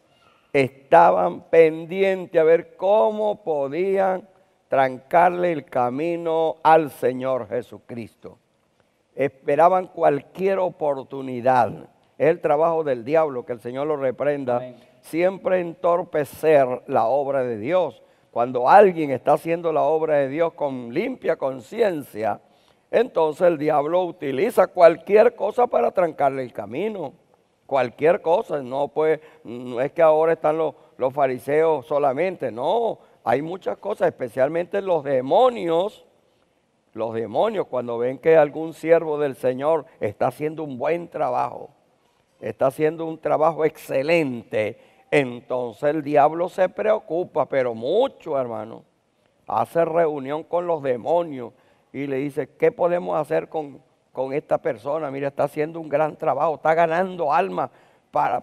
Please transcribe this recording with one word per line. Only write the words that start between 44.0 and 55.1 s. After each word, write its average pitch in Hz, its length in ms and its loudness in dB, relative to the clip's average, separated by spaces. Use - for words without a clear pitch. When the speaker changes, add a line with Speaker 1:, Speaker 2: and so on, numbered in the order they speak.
Speaker 1:
entonces 123 840 -2
el 160 80 -4
diablo 151 460 2
se 185 200 0
preocupa, 180 800 -4
pero 123 280 -2
mucho, 156 640 -4
hermano. 117 460 -8
Hace 117 380 0
reunión 156 580 -2
con 175 240 -4
los 160 160 -2
demonios 131 720 -2
y 139 140 -8
le 135 100 -4
dice, 139 320 -6
"¿Qué 165 140 2
podemos 175 460 -2
hacer 160 300 -2
con, 147 320 -10
con 131 200 -6
esta 151 260 -2
persona? 143 520 -6